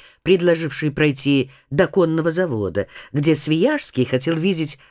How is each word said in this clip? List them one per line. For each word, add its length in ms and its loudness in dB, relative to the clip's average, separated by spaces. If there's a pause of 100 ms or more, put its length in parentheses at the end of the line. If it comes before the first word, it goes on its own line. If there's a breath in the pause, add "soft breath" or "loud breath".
(220 soft breath)
предложившей 680 0
пройти 600 0 (180 soft breath)
до 180 2
конного 440 0
завода, 580 -2 (240 loud breath)
где 240 2
Свияжский 720 0
хотел 280 -2
видеть 440 -2 (120 soft breath)